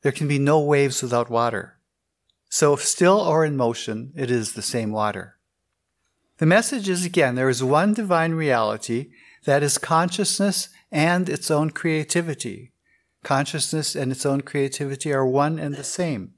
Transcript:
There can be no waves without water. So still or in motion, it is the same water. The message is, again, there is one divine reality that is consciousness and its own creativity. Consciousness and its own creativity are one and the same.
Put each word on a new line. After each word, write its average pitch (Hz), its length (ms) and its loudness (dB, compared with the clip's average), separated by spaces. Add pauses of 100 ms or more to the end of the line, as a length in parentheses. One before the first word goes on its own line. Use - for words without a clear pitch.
There 139 100 0
can 151 140 -4
be 139 120 2
no 147 220 6
waves 143 400 2
without 120 280 -2
water. 117 480 -2 (720)
So 147 280 4
still 190 420 4
or 160 240 2
in 147 140 0
motion, 117 580 -2
it 135 160 -2
is 113 220 0
the 110 80 -10
same 113 300 -4
water. 104 460 -4 (1000)
The 160 80 0
message 202 420 2
is, 180 160 -2
again, 160 320 2
there 131 140 2
is 123 120 0
one 151 320 2
divine 180 400 0
reality 120 800 -2 (320)
that 143 200 2
is 143 140 0
consciousness 180 920 0 (220)
and 175 360 2
its - 240 -4
own 156 180 2
creativity. 151 1040 -4 (520)
Consciousness 143 720 -2
and 135 160 -2
its 131 140 -6
own 139 160 0
creativity 139 720 -4
are 135 120 2
one 143 340 0
and 147 160 -6
the 139 80 -12
same. 139 540 -6